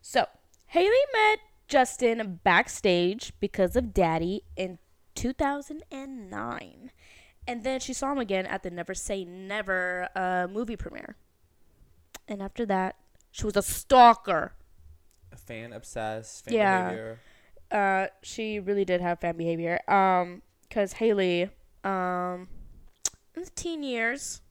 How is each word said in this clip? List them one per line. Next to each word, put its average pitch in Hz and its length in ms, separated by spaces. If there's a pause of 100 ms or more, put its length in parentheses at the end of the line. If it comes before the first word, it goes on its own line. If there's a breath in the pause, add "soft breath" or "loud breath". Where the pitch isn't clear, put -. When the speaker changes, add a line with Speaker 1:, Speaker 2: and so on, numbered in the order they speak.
Speaker 1:
So, - 260 (400)
Hailey 381 280 (180)
met 427 260 (300)
Justin 226 760
backstage 180 960
because 196 360
of 240 180
Daddy 170 480 (140)
in 185 220 (360)
two 240 180
thousand 285 580
and 262 400
nine. 240 600 (560 soft breath)
And 240 160
then 262 180
she 262 120
saw 269 180
him 285 80
again 190 280
at - 160
the 185 80
Never 175 240
Say 196 300
Never, 185 920
uh, 180 340
movie 214 260
premiere. - 400 (1080)
And 202 160
after 196 240
that, 190 300 (340)
she - 140
was 208 100
a 196 80
stalker. 226 920 (760)
Speaker 2:
A - 60
fan 117 380
obsessed, 110 720
fan 233 80
Speaker 1:
Yeah. 196 300
Speaker 2:
behavior. 113 360 (500 soft breath)
Speaker 1:
Uh, 196 360 (160)
she 220 380
really 196 260
did 180 160
have 175 180
fan 170 160
behavior. 170 420 (120)
Um, 185 500 (300)
'cause 202 240
Hailey, 190 560 (320)
um, 180 680 (880)
in 330 80
the 370 120
teen 330 280
years 247 580 (100)